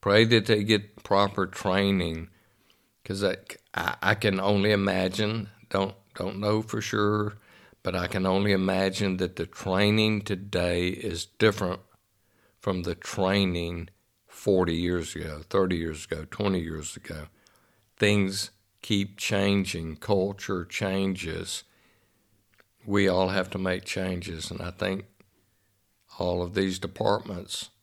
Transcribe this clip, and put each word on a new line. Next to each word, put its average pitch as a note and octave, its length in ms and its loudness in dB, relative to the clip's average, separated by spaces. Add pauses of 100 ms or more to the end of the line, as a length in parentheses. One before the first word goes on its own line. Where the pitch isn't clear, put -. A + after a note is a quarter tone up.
Pray G#2+ 240 8
that A2+ 220 4
they G#2+ 180 4
get G#2 400 0
proper G2 420 2
training, F#2 800 0 (760)
'cause G2 180 -4
I, G2 140 2 (380)
I, - 280 -2
I G#2 120 4
can G2+ 260 0
only G2+ 320 4
imagine, G2 800 0 (180)
don't, G2 260 0 (200)
don't F#2+ 240 -6
know G#2 240 2
for G#2+ 180 -4
sure, G#2 580 0 (440)
but F2+ 120 -4
I F2+ 120 -2
can F#2+ 200 -2
only G2 260 2
imagine F#2+ 680 0
that F2+ 180 -2
the E2+ 100 -4
training G#2 760 2
today F2+ 680 -2
is F2+ 380 -6
different G2+ 540 2 (800)
from F#2 220 -2
the F2 120 -4
training F2 960 -2 (360)
forty F#2 480 2
years F2 400 -2
ago, D#2 340 -10
thirty F#2 280 2
years D#2+ 300 -6
ago, D#2 240 -8
twenty G2 300 0
years D#2+ 360 -8
ago. D2+ 300 -12 (680)
Things G2+ 540 2 (320)
keep G2 360 -2
changing. G2 800 0
Culture G2 680 -2
changes. F2+ 1000 -4 (1200)
We G2+ 200 2
all F#2 220 4
have F#2 220 -2
to - 80 -6
make F#2 260 -2
changes, F2+ 680 -6
and E2+ 120 -10
I F2+ 80 -8
think F#2+ 340 -4 (1120)
all F2+ 240 0
of F2 120 -6
these F#2+ 260 0
departments G2+ 880 -4 (120)